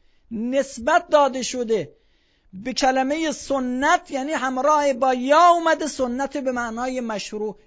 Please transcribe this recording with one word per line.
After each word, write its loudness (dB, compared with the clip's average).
نسبت -2
داده 4
شده -4
به -8
کلمهٔ 0
سنت، -2
یعنی -6
همراه 2
با 2
یا 6
اومده 4
سنت -4
به -4
معنای -6
مشروع، -8